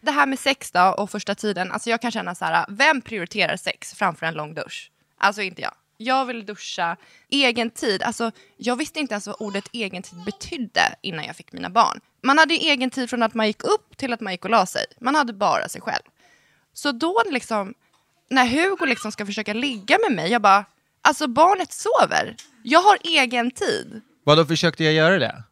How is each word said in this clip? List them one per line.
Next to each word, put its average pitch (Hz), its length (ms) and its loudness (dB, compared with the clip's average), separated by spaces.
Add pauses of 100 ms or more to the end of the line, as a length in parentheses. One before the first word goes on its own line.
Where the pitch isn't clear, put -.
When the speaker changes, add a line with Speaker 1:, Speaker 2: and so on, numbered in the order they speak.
Speaker 1:
Det 294 100 0
här 285 140 2
med 269 140 -4
sex - 320 -4
då 180 260 4
och 202 140 -2
första 202 240 -6
tiden. 185 360 -4
Alltså - 180 -6
jag 233 120 0
kan 240 100 -4
känna 180 240 -6
så 175 100 -6
här, 165 240 2
vem 269 320 2
prioriterar 185 560 -4
sex - 360 -8
framför 175 320 -2
en 160 80 -2
lång 151 200 -8
dusch? - 380 -10 (260)
Alltså 202 240 2
inte 185 200 -8
jag. - 100 -4 (260)
Jag 262 280 0
vill 233 200 -8
duscha, 175 520 -6 (320)
egen 240 400 0
tid. 208 340 -2
Alltså, 233 280 -4 (260)
jag 240 180 -2
visste 302 240 -6
inte 269 140 -4
ens 202 140 -8
vad 202 120 -12
ordet 202 320 -6
egen 190 320 -8
tid 175 200 -18
betydde 208 760 -2
innan 160 240 -8
jag - 100 -12
fick - 160 -20
mina - 180 -10
barn. 214 300 2 (240)
Man 269 140 4
hade 320 160 4
ju 330 60 0
egen 269 300 0
tid 247 200 -6
från 240 140 0
att 220 100 0
man 220 140 0
gick 214 160 -4
upp - 340 -2
till 240 160 -4
att 226 80 -8
man 196 120 -6
gick 175 120 -10
och 196 60 -2
la 214 140 4
sig. - 200 -6 (160)
Man 254 140 0
hade 254 180 0
bara 190 360 0
sig - 120 -12
själv. - 200 -4 (720)
Så - 180 -4
då 330 380 0
liksom, 220 440 -4 (560)
när 262 160 4
Hugo 339 400 0
liksom 226 260 -2
ska 208 140 -8
försöka 208 280 -6
ligga 240 440 0 (100)
med 277 80 2
mig, 170 160 -2
jag 240 100 2
bara, 202 240 6 (360)
"Alltså 294 260 2
barnet 330 460 4
sover. 226 640 0 (280)
Jag 294 180 6
har 392 220 6
egen 254 480 0
tid." 160 500 -4 (220)
Speaker 2:
Vadå, 151 220 6
försökte 160 380 0
jag 156 100 4
göra 160 260 4
det? 117 320 -2